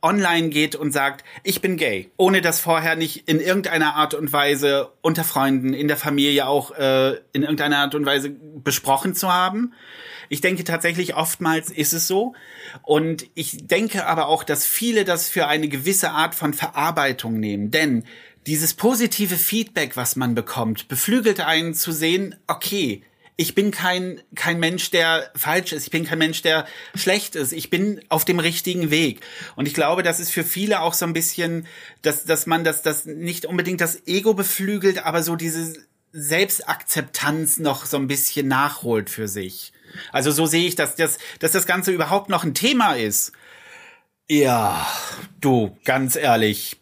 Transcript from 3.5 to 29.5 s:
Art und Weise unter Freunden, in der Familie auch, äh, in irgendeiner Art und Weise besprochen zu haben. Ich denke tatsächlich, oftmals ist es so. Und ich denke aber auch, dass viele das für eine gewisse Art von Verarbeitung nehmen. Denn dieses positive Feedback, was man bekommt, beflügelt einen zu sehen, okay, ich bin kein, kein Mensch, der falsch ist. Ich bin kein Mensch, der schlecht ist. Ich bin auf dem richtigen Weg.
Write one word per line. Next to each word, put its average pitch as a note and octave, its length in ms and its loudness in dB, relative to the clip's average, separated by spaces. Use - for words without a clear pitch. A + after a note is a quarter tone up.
Art D3+ 180 2
und D3+ 180 -4
Weise C#3+ 600 2
unter D#3+ 220 2
Freunden, C3+ 500 2
in C#3+ 140 -2
der D3 100 2
Familie C#3+ 500 2
auch, C#3 300 0
äh, C3+ 360 4
in C#3 100 0
irgendeiner D3 380 0
Art C#3+ 160 0
und D3 100 0
Weise C#3 240 2
besprochen D3+ 880 -2
zu F#3 180 0
haben. G3 400 0
Ich C#3+ 120 -4
denke F3+ 220 0
tatsächlich, E3+ 520 -2
oftmals D#3+ 540 0
ist D3 240 -2
es E3 140 -2
so. G#3+ 280 0
Und D#3 520 0
ich - 340 -8
denke G3 380 0
aber D#3+ 220 0
auch, D3+ 160 2
dass - 220 -2
viele A3 400 0
das F3 240 0
für E3 180 0
eine D#3 200 0
gewisse D3+ 440 0
Art D#3+ 240 0
von D3 180 -2
Verarbeitung C#3 840 -2
nehmen. G#2 320 -2
Denn D3 320 2
dieses D#3 280 -2
positive G#3+ 640 0
Feedback, E3+ 600 -2
was B2 200 -2
man B2 200 0
bekommt, A2+ 520 -4
beflügelt G#3 520 2
einen D#3+ 340 0
zu - 180 -4
sehen, E3 440 0
okay, D#3 560 -2
ich D#3+ 200 -2
bin G3+ 160 4
kein, F3+ 500 -2
kein E3+ 240 0
Mensch, E3 320 0
der E3 440 2
falsch F3 380 0
ist. C#3+ 120 -6
Ich - 60 -10
bin E3 140 -2
kein E3 140 -4
Mensch, D#3+ 220 0
der D#3+ 260 2
schlecht G3 420 -2
ist. C#3 160 -2
Ich C3 180 -8
bin G3 400 0
auf D#3 160 2
dem F3 140 2
richtigen E3+ 520 0
Weg. D3+ 300 2